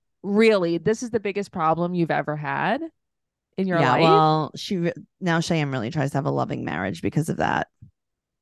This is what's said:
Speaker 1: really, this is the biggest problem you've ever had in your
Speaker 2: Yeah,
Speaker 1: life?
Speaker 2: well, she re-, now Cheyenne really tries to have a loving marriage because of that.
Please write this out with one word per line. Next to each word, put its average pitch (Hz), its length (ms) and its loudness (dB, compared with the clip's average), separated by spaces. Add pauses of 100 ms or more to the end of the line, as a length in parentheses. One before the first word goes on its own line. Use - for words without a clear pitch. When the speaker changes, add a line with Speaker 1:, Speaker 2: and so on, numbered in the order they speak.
(240)
Speaker 1:
really, 202 560 4
this 214 240 0
is 226 80 -8
the 226 80 -2
biggest 196 320 -6
problem 170 420 0
you've 170 180 0
ever 147 240 -2
had 151 460 -4 (760)
in 190 100 -2
your 175 120 0
Speaker 2:
Yeah, 131 120 4
Speaker 1:
life? 127 100 4
Speaker 2:
well, 156 540 6
she 190 220 -6
re-, 170 160 -2 (260)
now 170 200 0
Cheyenne 156 320 0
really 123 200 -4
tries 147 200 -2
to 147 60 -4
have 143 80 -2
a 139 60 0
loving 127 340 -4
marriage 95 360 -6
because 151 280 -2
of - 80 -6
that. - 300 0 (760)